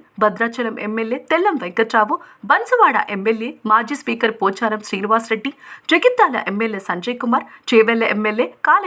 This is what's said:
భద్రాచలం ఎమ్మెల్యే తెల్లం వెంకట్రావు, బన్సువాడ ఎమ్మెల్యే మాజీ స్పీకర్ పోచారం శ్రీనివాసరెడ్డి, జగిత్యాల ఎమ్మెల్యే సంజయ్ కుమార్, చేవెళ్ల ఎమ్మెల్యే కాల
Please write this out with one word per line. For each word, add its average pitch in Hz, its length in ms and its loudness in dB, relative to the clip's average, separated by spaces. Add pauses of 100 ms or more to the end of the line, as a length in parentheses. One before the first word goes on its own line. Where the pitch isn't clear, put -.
(240)
భద్రాచలం 226 540 -2 (100)
ఎమ్మెల్యే 226 320 -4 (120)
తెల్లం 349 320 2
వెంకట్రావు, 226 540 0 (340)
బన్సువాడ 381 460 4 (180)
ఎమ్మెల్యే 220 360 -2 (200)
మాజీ 233 300 2
స్పీకర్ 233 400 -2
పోచారం 208 480 -2
శ్రీనివాసరెడ్డి, 220 640 -2 (420)
జగిత్యాల 349 500 2 (100)
ఎమ్మెల్యే 208 360 -4
సంజయ్ 185 340 -6
కుమార్, 247 220 0 (260)
చేవెళ్ల 226 320 4 (120)
ఎమ్మెల్యే 214 320 0 (220)
కాల 381 180 4